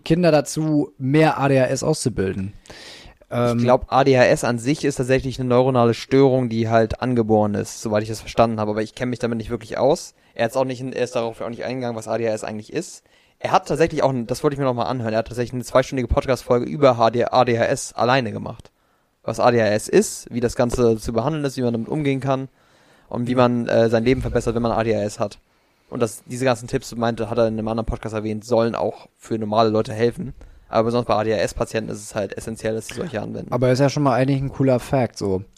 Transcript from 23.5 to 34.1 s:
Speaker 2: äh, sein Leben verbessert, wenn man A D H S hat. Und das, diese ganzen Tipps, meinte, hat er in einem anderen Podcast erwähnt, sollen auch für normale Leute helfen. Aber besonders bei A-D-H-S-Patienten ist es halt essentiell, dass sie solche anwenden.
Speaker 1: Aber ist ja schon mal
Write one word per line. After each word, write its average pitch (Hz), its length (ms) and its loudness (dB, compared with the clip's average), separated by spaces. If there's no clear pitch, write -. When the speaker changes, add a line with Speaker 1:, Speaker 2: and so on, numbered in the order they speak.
Speaker 2:
äh, 113 220 4
sein 113 160 2
Leben 131 160 2
verbessert, 120 340 -2
wenn 117 60 -2
man 117 100 0
A 107 120 0
D 110 120 0
H 104 80 -2
S 104 160 -6
hat. 104 200 -6
Und 127 120 -4
das, 113 240 -4
diese 123 200 -6
ganzen 123 220 0
Tipps, 123 280 -6
meinte, 113 340 -2
hat 113 80 -2
er 117 100 4
in 110 60 0
einem 110 140 -4
anderen 113 180 -2
Podcast 113 300 -6
erwähnt, 107 300 -4
sollen 117 300 2
auch - 320 -4
für - 200 -6
normale 110 320 2
Leute 107 240 0
helfen. 120 400 -2
Aber 113 180 2
besonders 117 200 0
bei 110 80 2
A-D-H-S-Patienten 110 760 -2
ist 107 140 -10
es - 100 -16
halt 101 220 -4
essentiell, 113 400 -6
dass 110 140 -8
sie - 60 -12
solche 113 260 -6
anwenden. 110 320 -10
Speaker 1:
Aber 131 180 2
ist 127 80 2
ja 143 100 4
schon 147 140 -2
mal 131 120 4